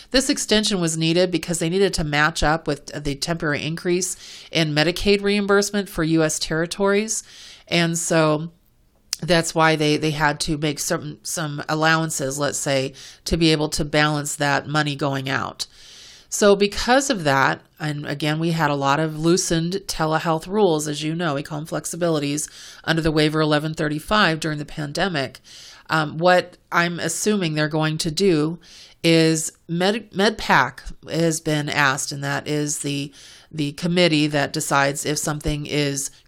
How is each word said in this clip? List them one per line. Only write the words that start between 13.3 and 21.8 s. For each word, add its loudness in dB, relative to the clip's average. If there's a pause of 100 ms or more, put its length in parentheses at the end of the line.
be 4
able 0
to -2
balance 0
that 0
money 0
going -4
out. -4 (640)
So 6
because 2
of -2
that, 2 (200)
and -6
again, -2
we 0
had 2
a 0
lot 2
of -4
loosened 0
telehealth -2
rules, 2
as -6
you -4
know, -2
we -4
call -10
'em -10
flexibilities, -2 (360)